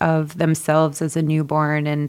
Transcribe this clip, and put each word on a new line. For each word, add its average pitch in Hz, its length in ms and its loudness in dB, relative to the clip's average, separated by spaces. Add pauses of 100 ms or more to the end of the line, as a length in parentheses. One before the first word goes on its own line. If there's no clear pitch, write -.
of 160 380 0
themselves 160 640 0
as 160 160 -2
a 165 40 0
newborn 151 640 0
and 147 220 -2